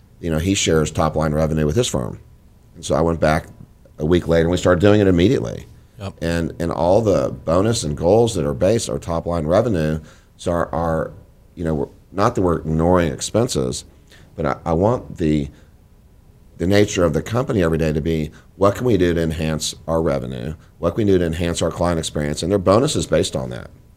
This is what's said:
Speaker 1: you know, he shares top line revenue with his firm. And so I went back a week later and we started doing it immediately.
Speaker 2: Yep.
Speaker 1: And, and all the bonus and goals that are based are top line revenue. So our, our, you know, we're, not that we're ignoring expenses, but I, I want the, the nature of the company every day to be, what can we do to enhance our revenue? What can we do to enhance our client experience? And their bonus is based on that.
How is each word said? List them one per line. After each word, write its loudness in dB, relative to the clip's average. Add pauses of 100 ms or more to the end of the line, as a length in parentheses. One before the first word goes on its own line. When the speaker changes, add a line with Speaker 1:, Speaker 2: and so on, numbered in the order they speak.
(220)
Speaker 1:
you -6
know, 0
he 0
shares 2
top -2
line 0
revenue 0
with -2
his 0
firm. -6 (540)
And -16
so -2
I 2
went 0
back 0 (520)
a -2
week 2
later 4
and 0
we 2
started 2
doing 6
it 4
immediately. 2 (340)
Speaker 2:
Yep. -12
Speaker 1:
And, -2
and -2
all 2
the 2
bonus 0
and -4
goals 2
that -2
are -2
based 0
are -4
top -6
line -2
revenue. 0 (380)
So -6
our, -2
our, -4 (400)
you -10
know, -2
we're, -4 (220)
not 0
that -2
we're 2
ignoring 2
expenses, -4 (500)
but -4
I, -2
I 0
want 0
the, 0 (1040)
the -4
nature 2
of 2
the -2
company -2
every 2
day 0
to -2
be, -2 (240)
what 2
can -4
we 4
do 2
to 0
enhance -4 (120)
our 0
revenue? -4 (240)
What -2
can 0
we 4
do 6
to 0
enhance -2
our 0
client -2
experience? -4
And -2
their 4
bonus 2
is -2
based 0
on -6
that. -12 (280)